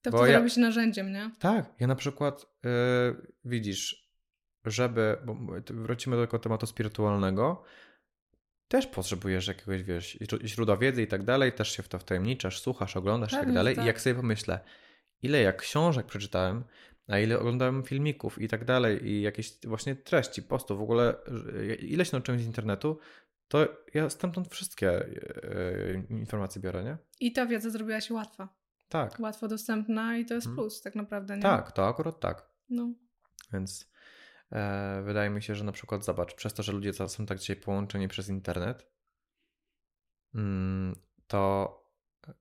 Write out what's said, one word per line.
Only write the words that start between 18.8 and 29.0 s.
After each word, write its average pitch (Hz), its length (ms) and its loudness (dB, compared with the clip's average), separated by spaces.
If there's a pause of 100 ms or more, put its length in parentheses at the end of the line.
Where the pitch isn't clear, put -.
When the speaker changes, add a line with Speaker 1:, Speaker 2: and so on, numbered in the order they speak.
Speaker 2:
i 104 140 0
jakieś 104 300 -2 (140)
właśnie 120 300 -4
treści, - 480 0
postów, 104 360 -4
w - 20 -4
ogóle, 117 340 4 (120)
że, 107 480 -6
ile 175 300 0
się - 80 -8
nauczyłem 123 260 0
z 117 60 -2
internetu, 113 540 -2 (480)
to 151 200 4 (260)
ja 156 160 2
stamtąd 180 380 -4
wszystkie, - 440 -2
e, - 140 0 (840)
e, 95 200 -4
informacje 107 520 -6
biorę, 90 220 -4
nie? 135 140 -6 (220)
Speaker 1:
I 240 140 0
ta 254 120 0
wiedza 226 240 -2
zrobiła 220 320 -4
się 233 120 -6
łatwa. 214 360 -8 (400)
Speaker 2:
Tak. 143 300 -2